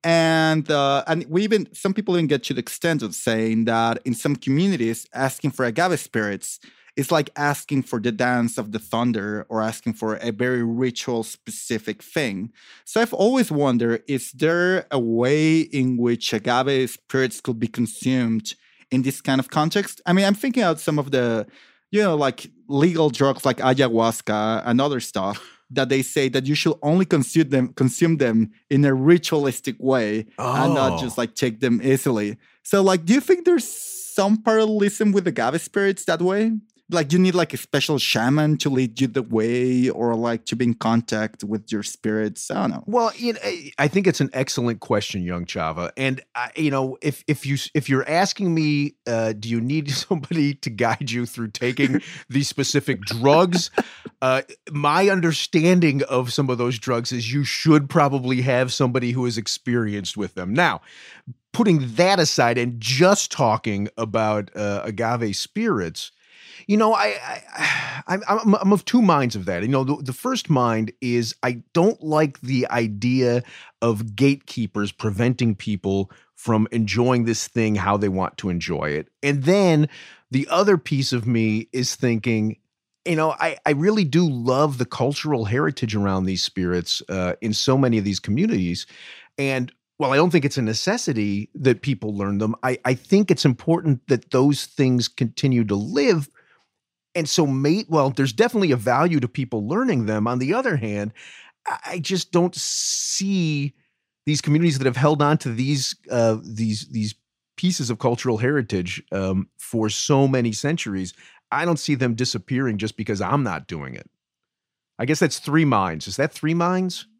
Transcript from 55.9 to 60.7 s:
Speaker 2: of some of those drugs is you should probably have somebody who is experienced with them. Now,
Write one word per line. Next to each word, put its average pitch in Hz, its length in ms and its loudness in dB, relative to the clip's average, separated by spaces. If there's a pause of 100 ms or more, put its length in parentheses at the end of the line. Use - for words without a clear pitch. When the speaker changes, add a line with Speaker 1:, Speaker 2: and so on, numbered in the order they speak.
Speaker 2:
of 127 240 0
some 143 160 0
of 123 80 -2
those 120 200 -2
drugs 120 360 -4
is 117 180 -6
you 139 140 -2
should 151 440 4
probably 131 520 2
have 127 320 2
somebody 123 400 0
who 123 120 -2
is 113 120 -2
experienced 104 800 -4
with 98 160 -6
them. 92 200 -6
Now, 147 280 2 (720)